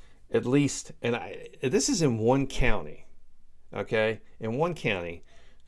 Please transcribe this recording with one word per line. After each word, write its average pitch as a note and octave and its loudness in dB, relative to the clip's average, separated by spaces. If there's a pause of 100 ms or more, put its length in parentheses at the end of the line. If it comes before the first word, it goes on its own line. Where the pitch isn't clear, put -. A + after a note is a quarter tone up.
(320)
at - 2
least, C3+ 2
and A#2+ 0
I, F2+ -10 (120)
this D#3+ 2
is G#3+ 2
in B2+ 4
one C3 4
county, G#2 2 (680)
okay? A2 0 (180)
In A2+ -4
one E3 0
county, F2 -2 (440)